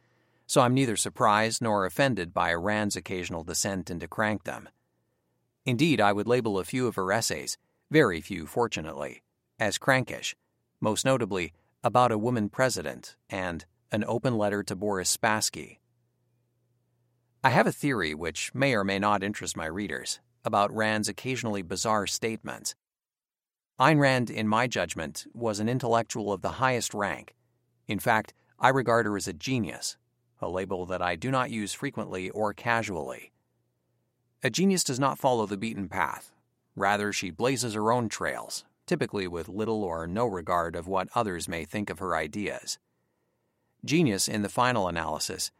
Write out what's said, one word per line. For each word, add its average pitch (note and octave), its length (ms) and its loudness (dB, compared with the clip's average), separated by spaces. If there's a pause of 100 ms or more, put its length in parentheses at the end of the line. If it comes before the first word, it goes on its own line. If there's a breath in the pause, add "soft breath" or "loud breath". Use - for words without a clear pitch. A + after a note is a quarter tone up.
(460)
so - 160 4
I'm B2 140 4
neither C3 200 2
surprised G#2+ 680 2
nor G#2 240 0
offended F#2+ 440 0
by F2 220 2
Rand's G2+ 440 0
occasional F2 460 -6
descent F2+ 460 -4
into E2+ 180 -6
crankdom. G#2+ 600 -4 (960)
Indeed, C3 340 4
I G#2 140 6
would G2+ 140 -2
label A2+ 320 2
a F2 60 -4
few B2+ 200 -2
of A2+ 100 -2
her F#2+ 160 0
essays, F#2 460 -2 (320)
very A2+ 320 4
few E2 240 -8
fortunately, D2+ 800 -4 (340)
as G#2 220 0
crankish, - 560 -2 (440)
most G#2+ 260 0
notably G2 480 2 (300)
About B2 280 6
a G#2+ 80 2
Woman A2 300 0
President E2+ 640 -2 (160)
and F2+ 340 -6 (260)
An G#2+ 120 0
Open A#2+ 340 0
Letter G#2 240 0
to G2 140 -6
Boris F#2+ 420 0
Spassky. G#2+ 640 -2 (1700)
I C3 40 8
have D#3 180 4
a F3+ 60 0
theory, G#2 400 0
which D#2+ 420 -6
may C3+ 180 2
or G2+ 120 2
may G2 140 0
not G#2 220 2
interest G2 360 -6
my E2+ 80 -6
readers, D#2+ 560 -6 (240)
about G#2 280 2
Rand's G#2+ 360 0
occasionally A2+ 520 -4
bizarre G2 460 0
statements. F#2+ 640 -6 (1040)
Ayn D3 220 6
Rand, C3 300 4
in A2 180 -2
my A2 180 4
judgment, E2+ 680 -4
was A2 260 -2
an G#2+ 80 0
intellectual A#2 640 0
of F#2 100 -2
the F#2+ 100 -2
highest B2 420 0
rank. F#2+ 420 -4 (500)
In G#2 140 -2
fact, A2 340 0 (260)
I B2 100 8
regard A#2 360 4
her G#2 120 0
as F#2+ 100 -4
a F#2+ 60 -4
genius, E2+ 640 -4 (420)
a - 80 -4
label F#2 380 -4
that F2+ 160 -4
I F2+ 160 0
do A#2+ 140 -4
not B2+ 200 0
use G#2+ 220 -4
frequently F#2+ 560 -6
or G#2 240 -2
casually. G2 800 -4 (1080)
A B2+ 80 2
genius F#3 360 2
does C3 120 -2
not C#3 220 2
follow B2 260 2
the G2+ 120 -4
beaten G2+ 320 -6
path. - 420 -2 (460)
Rather, G2+ 340 2
she F#2 180 -4
blazes A2+ 440 -2
her G#2+ 180 2
own B2 160 2
trails, B1+ 560 -6 (220)
typically A2+ 420 -2
with E2+ 220 -6
little G#2+ 340 0
or E2 240 -2
no G#2 180 0
regard F2 520 0
of E2+ 100 -8
what F#2+ 260 0
others F#2+ 360 -2
may E2+ 160 -4
think G#2 240 -6
of F2 100 -8
her F2+ 160 0
ideas. D#2+ 640 -4 (1040)
Genius, B2 460 2
in G#2+ 140 -2
the G2 40 -2
final A#2+ 400 2
analysis, E2 720 -4